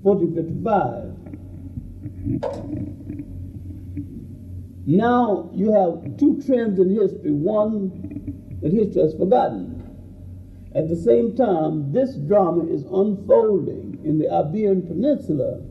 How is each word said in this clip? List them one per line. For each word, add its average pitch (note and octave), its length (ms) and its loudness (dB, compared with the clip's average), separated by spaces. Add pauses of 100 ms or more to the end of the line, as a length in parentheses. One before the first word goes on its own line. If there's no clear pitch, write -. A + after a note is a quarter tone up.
Fourteen E3+ 320 4
fifty-five. E3+ 720 -2 (3750)
Now A3 680 2
you G#3+ 180 2
have F3+ 440 2
two C#4+ 240 4
trends A3+ 400 2
in F3+ 100 6
history. G3 420 2
One G3 1300 -2
that D#3+ 100 2
history G#3 300 4
has D#3 120 4
forgotten. - 680 0 (920)
At D#3 140 0
the E3+ 80 0
same A#3 400 4
time, D#3+ 560 2
this B3+ 240 2
drama E3+ 500 2
is D3 180 -2
unfolding G3+ 1200 2
in D#3 140 2
the D3+ 120 2
Iberian F#3 560 2
Peninsula. E3 760 0 (100)